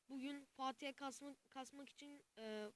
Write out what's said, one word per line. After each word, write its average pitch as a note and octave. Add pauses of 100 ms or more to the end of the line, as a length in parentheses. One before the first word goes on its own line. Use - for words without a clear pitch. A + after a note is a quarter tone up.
bugün C#4
Fatih'e C4
kasma-, C#4 (140)
kasmak C4+
için, C#4+ (140)
e, G#3+